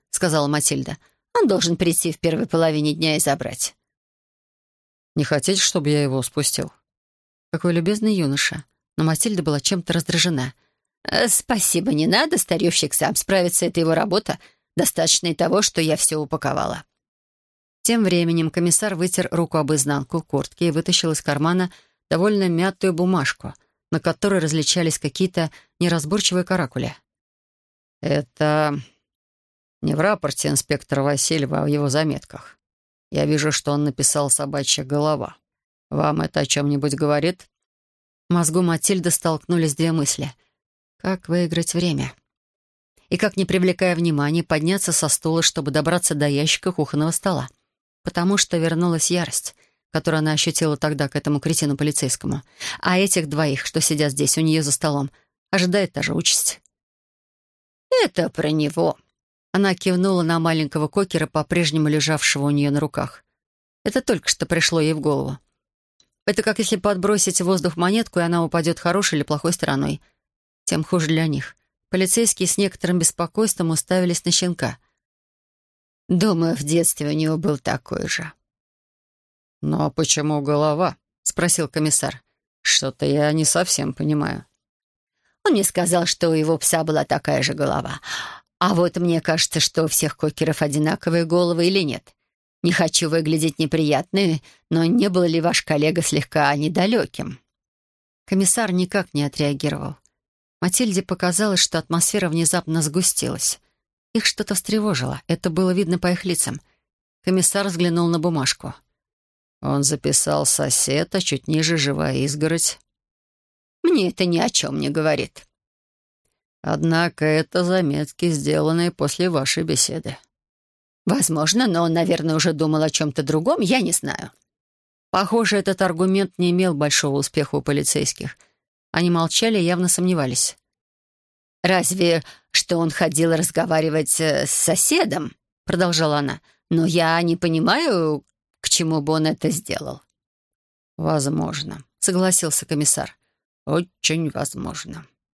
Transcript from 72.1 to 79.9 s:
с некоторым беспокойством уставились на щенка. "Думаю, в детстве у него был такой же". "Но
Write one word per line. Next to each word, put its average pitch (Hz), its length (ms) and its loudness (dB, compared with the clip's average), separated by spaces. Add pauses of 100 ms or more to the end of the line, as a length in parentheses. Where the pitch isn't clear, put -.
с - 100 0
некоторым 180 420 0
беспокойством 170 720 0
уставились 180 520 0
на 175 80 0
щенка. 175 460 -2 (1300)
"Думаю, 170 480 2
в 139 80 -6
детстве 156 460 2
у 151 40 -2
него 156 240 0
был 151 200 -2
такой - 500 -6
же". 160 240 -6 (1300)
"Но 151 300 -2